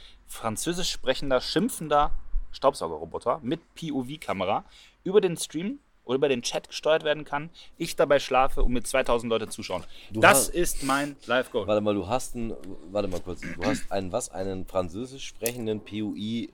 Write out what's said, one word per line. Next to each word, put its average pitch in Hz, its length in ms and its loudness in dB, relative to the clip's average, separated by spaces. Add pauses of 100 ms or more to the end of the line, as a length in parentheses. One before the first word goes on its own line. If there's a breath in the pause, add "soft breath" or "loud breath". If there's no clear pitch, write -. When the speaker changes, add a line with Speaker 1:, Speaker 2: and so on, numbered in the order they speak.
(280 loud breath)
Speaker 1:
französisch 160 640 -4
sprechender, 127 500 0
schimpfender 151 680 2 (400)
Staubsaugerroboter 82 880 -2
mit 143 200 -4 (140)
P-O-V-Kamera 123 880 -4 (400 loud breath)
über 190 180 4
den 175 160 0
Stream 202 420 -6 (260)
oder 123 120 0
über 143 100 2
den 127 140 2
Chat - 260 -6
gesteuert 156 380 0
werden 151 180 -2
kann, 147 260 -6 (280 loud breath)
ich - 180 -4
dabei 143 240 6
schlafe 131 420 4
und 127 120 8
mir 123 100 2
zweitausend 120 460 0
Leute 110 180 0
zuschauen. 95 380 -8 (260 loud breath)
Speaker 2:
Du 104 80 -4
Speaker 1:
Das 143 120 10
Speaker 2:
hast 135 180 6
Speaker 1:
ist - 340 0
mein 139 320 0 (120)
Live-Goal. 120 380 0
Speaker 2:
Warte 107 140 4
mal, 104 140 2
du 95 160 -2
hast - 260 -2
einen, 113 180 -4 (380)
warte 101 160 0
mal 87 140 -2
kurz, 87 180 -8
du 85 240 -8
hast - 260 -2
einen, 95 220 -4
was, 120 180 -4
einen 95 360 -6
französisch 98 600 -6
sprechenden 110 540 -6
P 104 220 -8
U 104 120 -4
I 110 400 -4